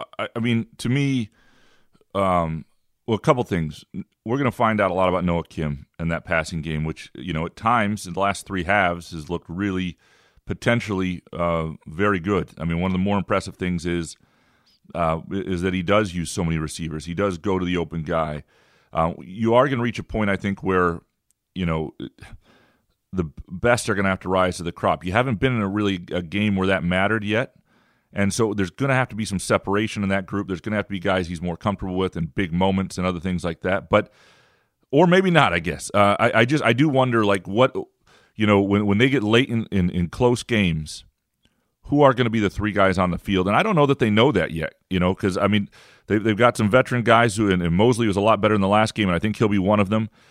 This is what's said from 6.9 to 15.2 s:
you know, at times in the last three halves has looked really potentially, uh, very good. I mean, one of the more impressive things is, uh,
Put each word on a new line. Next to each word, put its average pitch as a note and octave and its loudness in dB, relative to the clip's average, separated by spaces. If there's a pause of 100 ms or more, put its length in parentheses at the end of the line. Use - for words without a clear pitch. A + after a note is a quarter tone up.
you E2 -10
know, D#2 -4
at - -12
times G#2+ 0
in F2 -12
the F#2+ -4
last G2 -2
three F#2+ -4
halves F2 0
has D2+ -12
looked E2+ -8
really F#2 -4 (480)
potentially, G2 -2 (120)
uh, E2+ -2 (140)
very F#2+ 0
good. F2+ -2
I - -8
mean, E2+ -2
one F#2 0
of - -2
the F#2 0
more G2+ 0
impressive F#2+ -2
things F2+ -4
is, F2 -4 (800)
uh, E2 0 (120)